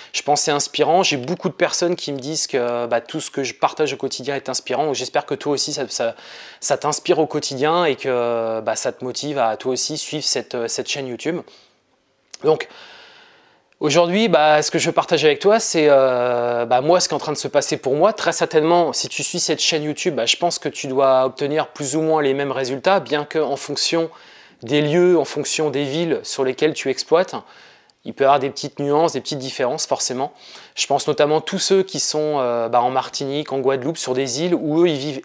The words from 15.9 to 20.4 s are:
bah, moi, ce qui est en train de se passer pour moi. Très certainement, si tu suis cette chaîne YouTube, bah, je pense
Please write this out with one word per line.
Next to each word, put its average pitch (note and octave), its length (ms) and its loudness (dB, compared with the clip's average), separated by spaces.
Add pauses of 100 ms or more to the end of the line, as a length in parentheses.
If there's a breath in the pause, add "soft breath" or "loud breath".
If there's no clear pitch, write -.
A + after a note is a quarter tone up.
bah, B2 140 4
moi, D#3+ 180 6
ce F3 100 0
qui E3 60 -4
est - 20 0
en C#3 40 -6
train D#3 120 -4
de C#3+ 60 -4
se - 80 -6
passer C#3+ 300 0
pour C3+ 180 -2
moi. F3+ 180 4
Très E3+ 200 0
certainement, D#3+ 600 2
si - 160 -4
tu - 140 -6
suis F3 160 -4
cette D#3+ 220 -2
chaîne D3+ 240 0
YouTube, D3+ 320 -4
bah, A#2 100 0
je - 100 2
pense F3 220 0